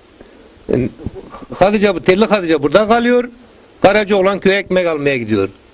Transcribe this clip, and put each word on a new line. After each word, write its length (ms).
Yani 200
Hatice, 380
Telli 180
Hatice 380
burada 260
kalıyor. 400
Karacaoğlan 580
köye 180
ekmek 280
almaya 300
gidiyor. 320